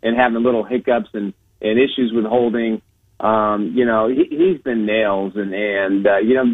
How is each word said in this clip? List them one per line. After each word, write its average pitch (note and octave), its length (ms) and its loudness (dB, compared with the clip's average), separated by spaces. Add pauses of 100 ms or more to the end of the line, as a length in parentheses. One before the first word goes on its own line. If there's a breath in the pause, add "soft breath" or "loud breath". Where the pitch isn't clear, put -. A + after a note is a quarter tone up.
and A2+ 140 0
having A#2 260 2
little A#2+ 200 2
hiccups A#2 500 -2
and, G2+ 200 -6 (280)
and A2 180 0
issues C3 340 0
with A2+ 120 0
holding. A2+ 560 0 (380)
Um, G#2+ 560 0
you B2 100 2
know, A2 220 2
he, C3 220 0
he's E3+ 320 0
been A2+ 240 -2
nails, G2+ 500 0
and, G2 180 -6
and, G2 540 -2
uh, G2+ 100 4
you A2 180 2
know, C3 180 2